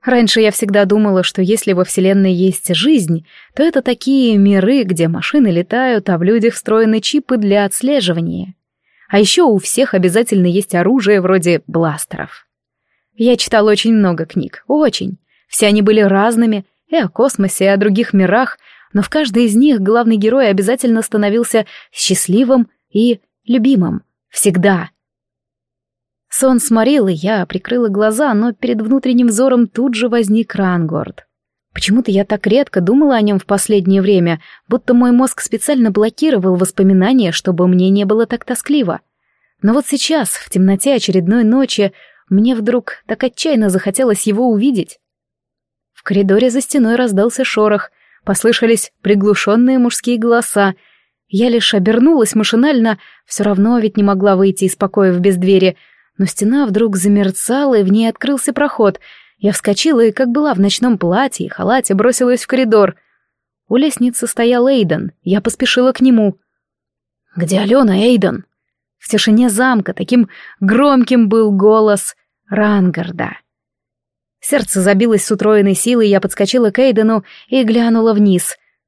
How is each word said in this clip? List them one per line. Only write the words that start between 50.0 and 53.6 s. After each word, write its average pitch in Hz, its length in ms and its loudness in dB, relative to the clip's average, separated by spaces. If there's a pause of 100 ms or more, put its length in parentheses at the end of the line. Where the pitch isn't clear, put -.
голоса. 220 580 0 (540)
Я 220 200 0
лишь 233 240 0
обернулась 220 600 2
машинально, 226 640 0 (260)
все - 180 -6
равно 208 360 2